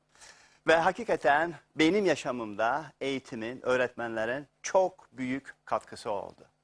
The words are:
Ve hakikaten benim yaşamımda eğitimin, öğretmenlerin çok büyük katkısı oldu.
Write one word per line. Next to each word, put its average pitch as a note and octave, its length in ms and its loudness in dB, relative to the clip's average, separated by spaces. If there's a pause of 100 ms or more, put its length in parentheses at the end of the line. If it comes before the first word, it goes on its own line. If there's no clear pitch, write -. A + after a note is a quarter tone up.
(680)
Ve D#3+ 100 6
hakikaten E3 800 2 (220)
benim F3 300 4
yaşamımda B2 800 -2 (160)
eğitimin, B2+ 680 -6
öğretmenlerin A#2+ 800 -2 (160)
çok - 500 0
büyük B2+ 420 -6 (100)
katkısı - 460 -6
oldu. F2+ 340 -8 (200)